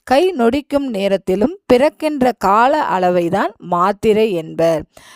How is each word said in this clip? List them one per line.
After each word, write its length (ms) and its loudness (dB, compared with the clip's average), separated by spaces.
கை 340 2
நொடிக்கும் 500 -2
நேரத்திலும் 760 -2
பிறக்கின்ற 720 0
கால 440 2
அளவை 460 0
தான் 300 -2
மாத்திரை 720 0
என்பர்." 520 -2